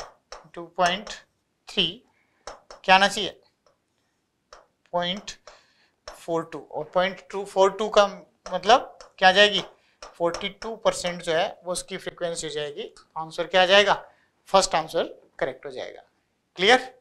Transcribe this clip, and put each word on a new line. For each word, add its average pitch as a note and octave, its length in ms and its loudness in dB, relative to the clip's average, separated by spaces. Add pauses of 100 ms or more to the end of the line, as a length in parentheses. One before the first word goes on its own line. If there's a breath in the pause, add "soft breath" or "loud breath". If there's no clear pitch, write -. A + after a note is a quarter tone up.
(340)
into E3+ 320 -18 (120)
पॉइंट F#3 320 0 (580)
थ्री F#3 180 -2 (600)
क्या - 480 0
आना G3 120 4
चाहिए? G3 320 -6 (1500)
पॉइंट F3 380 -4 (760 soft breath)
फ़ोर E3 460 -6
टू। D3 60 -12 (120)
और D3+ 220 -10
पॉइंट F#3 360 0
टू G3 160 -8
फ़ोर G3 260 4
टू G#3 180 -4
का G3+ 160 4 (420)
मतलब F#3 500 2 (200)
क्या F#3 120 6
आ - 20 6
जाएगी? G3+ 320 4 (400)
फ़ोर्टी E3+ 480 -6
टू A3+ 260 -14
परसेंट F3+ 440 -2
जो E3+ 120 -4
है F3 140 0 (160)
वो F3+ 80 -6
उसकी F3+ 260 -8
फ्रीक्वेंसी E3+ 500 -8
हो C#3+ 60 -10
जाएगी। D3 400 -10 (240)
आंसर E3 300 -8
क्या F#3 140 4
आ F#3 40 4
जाएगा? G3 280 6 (560 soft breath)
फर्स्ट F#3 260 2
आंसर E3 280 -2 (360)
करेक्ट C#3 260 -8
हो C#3 60 -16
जाएगा। G#2 300 -14 (560)
क्लियर? A3+ 440 0